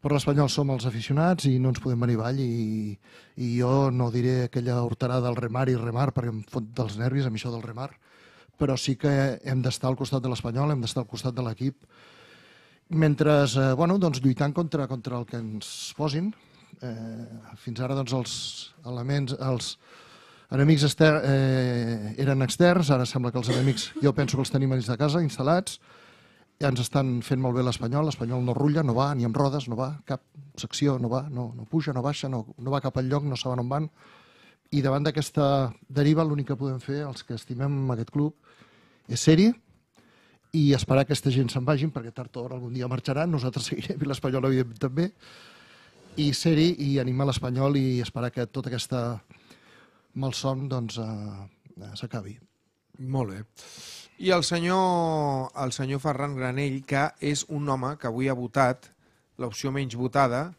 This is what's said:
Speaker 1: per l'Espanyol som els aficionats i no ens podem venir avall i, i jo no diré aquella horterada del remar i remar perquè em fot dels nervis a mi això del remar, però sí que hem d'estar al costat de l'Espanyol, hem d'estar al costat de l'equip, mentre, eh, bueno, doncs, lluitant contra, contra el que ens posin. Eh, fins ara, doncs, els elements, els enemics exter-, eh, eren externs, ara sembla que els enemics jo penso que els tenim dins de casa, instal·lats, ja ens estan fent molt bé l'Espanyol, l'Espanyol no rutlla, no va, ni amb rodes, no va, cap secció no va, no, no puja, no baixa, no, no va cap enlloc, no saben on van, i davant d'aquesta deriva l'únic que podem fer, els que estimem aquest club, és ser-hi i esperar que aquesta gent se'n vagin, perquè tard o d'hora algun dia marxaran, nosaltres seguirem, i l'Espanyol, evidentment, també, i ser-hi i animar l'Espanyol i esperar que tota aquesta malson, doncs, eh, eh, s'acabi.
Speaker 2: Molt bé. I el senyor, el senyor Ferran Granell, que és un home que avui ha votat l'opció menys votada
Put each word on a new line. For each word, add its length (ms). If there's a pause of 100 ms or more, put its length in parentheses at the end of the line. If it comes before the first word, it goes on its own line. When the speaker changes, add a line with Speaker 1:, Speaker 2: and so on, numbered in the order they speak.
Speaker 1:
per 140
l'Espanyol 340
som 240
els 160
aficionats 580
i 140
no 140
ens 100
podem 160
venir 160
avall 240
i, 560 (400)
i 120 (100)
jo 340
no 180
diré 360
aquella 340
horterada 480
del 80
remar 320
i 80
remar 300 (100)
perquè 160
em 60 (100)
fot 240
dels 240
nervis 320
a 20
mi 60
això 160
del 100
remar, 280 (680)
però 220
sí 160
que 160 (320)
hem 180
d'estar 300
al 80
costat 240
de 80
l'Espanyol, 400
hem 80
d'estar 240
al 80
costat 240
de 80
l'equip, 400 (1040)
mentre, 540
eh, 320
bueno, 240
doncs, 240
lluitant 320
contra, 320
contra 320
el 80
que 100
ens 580
posin. 360 (480)
Eh, 460 (340)
fins 240
ara, 100
doncs, 220
els 180 (540)
elements, 480
els 380 (760)
enemics 360
exter-, 400
eh, 840 (100)
eren 180
externs, 480
ara 140
sembla 280
que 100
els 100
enemics 380 (100)
jo 160
penso 220
que 80
els 60
tenim 200
dins 160
de 80
casa, 240
instal·lats, 560 (840)
ja 80
ens 140
estan 420
fent 160
molt 160
bé 80
l'Espanyol, 400
l'Espanyol 400
no 80
rutlla, 320
no 80
va, 140 (100)
ni 80
amb 120
rodes, 320
no 100
va, 160 (100)
cap 160 (400)
secció 400
no 80
va, 140 (100)
no, 220
no 100
puja, 320
no 80
baixa, 240
no, 140 (160)
no 160
va 100
cap 160
enlloc, 240
no 160
saben 220
on 80
van, 160 (840)
i 120
davant 220
d'aquesta 400 (420)
deriva 360
l'únic 280
que 80
podem 200
fer, 260
els 180
que 140
estimem 400 (120)
aquest 220
club, 220 (760)
és 160
ser-hi 240 (1080)
i 120 (100)
esperar 300
que 80
aquesta 180
gent 160
se'n 160
vagin, 300
perquè 180
tard 240
o 60
d'hora 160
algun 180
dia 160
marxaran, 400
nosaltres 400
seguirem, 240
i 140
l'Espanyol, 400
evidentment, 340
també, 240 (1120)
i 160
ser-hi 380 (100)
i 60 (100)
animar 300
l'Espanyol 500
i 60 (180)
esperar 300
que 180
tota 160
aquesta 320 (1120)
malson, 540
doncs, 300
eh, 500 (320)
eh, 160
s'acabi. 400 (600)
Speaker 2:
Molt 340
bé. 120 (760)
I 140
el 100
senyor, 1120
el 160
senyor 300
Ferran 340
Granell, 480
que 220 (140)
és 280
un 200
home 280
que 140
avui 180
ha 80
votat 540 (500)
l'opció 320
menys 240
votada 640